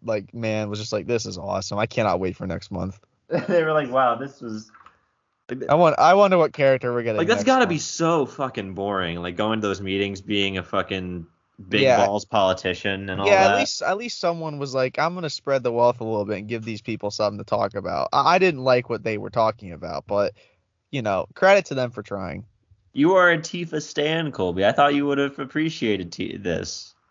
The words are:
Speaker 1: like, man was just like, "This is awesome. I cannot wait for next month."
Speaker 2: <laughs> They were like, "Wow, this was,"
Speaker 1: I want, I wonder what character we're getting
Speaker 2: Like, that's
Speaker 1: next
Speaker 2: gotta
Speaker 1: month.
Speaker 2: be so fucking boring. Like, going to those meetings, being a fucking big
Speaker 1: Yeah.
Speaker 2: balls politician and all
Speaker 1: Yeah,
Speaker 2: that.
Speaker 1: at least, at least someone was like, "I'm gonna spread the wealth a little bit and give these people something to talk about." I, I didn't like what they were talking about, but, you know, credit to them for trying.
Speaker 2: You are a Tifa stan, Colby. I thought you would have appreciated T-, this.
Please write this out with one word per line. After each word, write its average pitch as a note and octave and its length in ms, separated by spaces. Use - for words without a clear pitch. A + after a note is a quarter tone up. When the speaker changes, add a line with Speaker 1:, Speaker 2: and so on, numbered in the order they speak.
Speaker 1:
like, G#2+ 300
man A2 340
was G#2 100
just G#2+ 140
like, G2+ 140
"This A#2 180
is G2 140
awesome. G2 400
I A2 80
cannot G2+ 340
wait F#2 160
for F2 100
next F2 240
month." F#2+ 300
Speaker 2:
<laughs> - 180
They F3 160
were D#3 80
like, D3 180
"Wow, B2 260
this C3+ 260
was," A2 280
Speaker 1:
I D3 60
want, E3 220
I D#3+ 140
wonder G3 240
what D#3+ 160
character C3 400
we're A#2+ 100
getting A2+ 140
Speaker 2:
Like, E3+ 120
that's G#3 100
Speaker 1:
next G#3 80
Speaker 2:
gotta C4 140
Speaker 1:
month. A3 100
Speaker 2:
be E3 80
so E3 480
fucking A#2 480
boring. F#2 480
Like, F2 160
going G#2+ 240
to G#2 40
those G2 140
meetings, G2 400
being G2 380
a F2+ 40
fucking F#2 640
big G#2 140
Speaker 1:
Yeah. A#2+ 240
Speaker 2:
balls G2+ 220
politician F#2+ 840
and F#2+ 140
all G2 40
Speaker 1:
Yeah, G2+ 180
Speaker 2:
that. G2+ 100
Speaker 1:
at G2+ 40
least, - 220
at F3+ 160
least A#3 240
someone E3 380
was C#3 160
like, C3 240
"I'm E3 160
gonna E3+ 160
spread C3+ 320
the A#2+ 100
wealth A#2+ 280
a A#2 40
little A2 220
bit G#2 140
and G#2 60
give A2+ 160
these A2 200
people G#2+ 280
something G#2 280
to G2+ 60
talk G#2+ 300
about." F2 380
I, C#3+ 220
I F#3 40
didn't E3+ 260
like B2+ 260
what G#2+ 120
they A2 140
were G2+ 140
talking A2 420
about, D#2+ 340
but, G2+ 280
you C#3 100
know, G2 320
credit G3 320
to - 80
them B2+ 160
for B2 140
trying. F#2+ 400
Speaker 2:
You D3+ 240
are F3+ 160
a E3 60
Tifa E3 440
stan, D#3 480
Colby. F#2 340
I G#2 60
thought C#3+ 240
you C#3+ 120
would C#3+ 120
have C#3 220
appreciated C3 720
T-, - 240
this. - 580